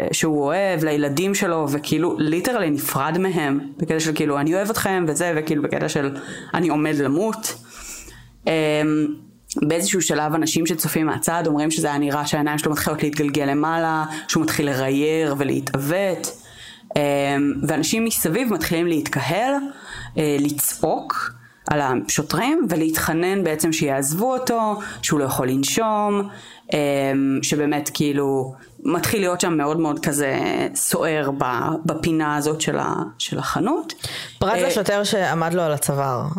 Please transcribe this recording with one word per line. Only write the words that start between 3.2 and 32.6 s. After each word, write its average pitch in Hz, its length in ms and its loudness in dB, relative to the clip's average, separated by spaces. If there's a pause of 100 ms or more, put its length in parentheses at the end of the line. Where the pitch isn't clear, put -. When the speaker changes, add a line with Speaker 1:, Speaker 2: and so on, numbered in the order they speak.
Speaker 1:
בקטע 160 240 0
של 160 140 0
כאילו, 147 240 0
"אני 151 160 0
אוהב 196 160 0
אתכם", 190 380 0
וזה, 170 280 0
וכאילו 156 260 0
בקטע 147 260 -2
של, 139 280 -2 (380)
"אני 170 140 2
עומד 156 300 0
למות". 160 560 0 (920)
אמ, 156 60 2 (1080)
באיזשהו 170 400 2
שלב 151 320 0
אנשים 160 320 2
שצופים 160 400 0
מהצד 170 400 0
אומרים 151 240 2
שזה 160 160 0
היה 143 120 0
נראה 147 280 0
שהעיניים 151 320 0
שלו 156 140 0
מתחילות 156 300 -2
להתגלגל 147 420 0
למעלה, 156 600 0 (240)
שהוא 160 140 2
מתחיל 156 240 0
לרייר 143 720 2
ולהתעוות. 139 960 0 (640)
אמ, 151 40 2 (680)
ואנשים 160 360 0
מסביב 220 480 0
מתחילים 165 340 0
להתקהל, 165 680 0 (680)
אה, 151 220 2
לצעוק - 920 -2 (400)
על 151 100 2
השוטרים 165 880 0
ולהתחנן 165 760 0
בעצם 160 280 0
שיעזבו 156 600 0
אותו, 247 280 0 (420)
שהוא 151 180 2
לא 143 40 2
יכול 131 240 0
לנשום, 202 800 2 (440)
אמ, 151 60 2 (640)
שבאמת 147 520 0
כאילו 139 600 0 (300)
מתחיל 170 360 0
להיות 175 200 0
שם 180 160 2
מאוד 151 240 2
מאוד 156 260 0
כזה 139 320 2 (360)
סוער 151 640 0
ב-, 139 60 2 (420)
בפינה 156 500 0
הזאת 151 240 0